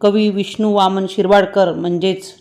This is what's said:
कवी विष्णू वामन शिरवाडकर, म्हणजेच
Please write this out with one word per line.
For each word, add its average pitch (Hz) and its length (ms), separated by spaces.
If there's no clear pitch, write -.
कवी 208 280
विष्णू 202 440
वामन 190 360
शिरवाडकर, 190 640
म्हणजेच 175 680